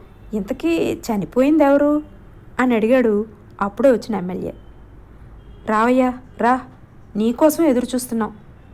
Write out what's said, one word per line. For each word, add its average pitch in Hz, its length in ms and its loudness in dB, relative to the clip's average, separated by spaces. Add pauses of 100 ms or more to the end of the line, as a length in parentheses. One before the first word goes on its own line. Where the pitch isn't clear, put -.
(340)
ఇంతకీ 262 580 -2
చనిపోయింది 254 720 0
ఎవరు?" 294 380 2 (580)
అని 247 140 2
అడిగాడు 220 520 2 (340)
అప్పుడే 220 300 2
వచ్చిన 226 240 0
ఎమ్మెల్యే. 185 400 -6 (1120)
"రావయ్యా, 247 480 2 (240)
రా, 247 220 2 (560)
నీకోసం 302 480 0
ఎదురు 247 300 2
చూస్తున్నాం, 226 420 -6 (380)